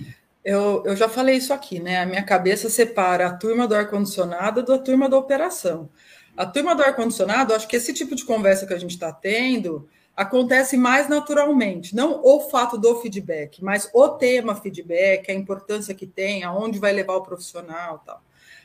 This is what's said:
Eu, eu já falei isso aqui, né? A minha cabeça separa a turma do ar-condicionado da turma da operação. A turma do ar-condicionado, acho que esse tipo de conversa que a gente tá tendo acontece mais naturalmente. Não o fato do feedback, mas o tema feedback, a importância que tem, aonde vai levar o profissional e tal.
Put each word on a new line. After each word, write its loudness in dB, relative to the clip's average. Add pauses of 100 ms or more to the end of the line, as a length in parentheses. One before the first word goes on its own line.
(440)
Eu, 0
eu -2
já 2
falei 2
isso -4
aqui, -8
né? -2
A -2
minha -4
cabeça 0
separa 2
a -6
turma -2
do 0
ar-condicionado -2
da 2
turma 2
da 4
operação. -2 (460)
A -4
turma 0
do 2
ar-condicionado, 2
acho 0
que 0
esse -4
tipo -6
de -8
conversa 2
que -6
a -2
gente -10
tá -8
tendo -2 (280)
acontece 2
mais 4
naturalmente. 0
Não 0
o 8
fato 0
do 2
feedback, -8
mas -4
o 8
tema 0
feedback, -2
a -4
importância -6
que -16
tem, -6
aonde -4
vai 0
levar -2
o -4
profissional -14
e -20
tal. -20 (440)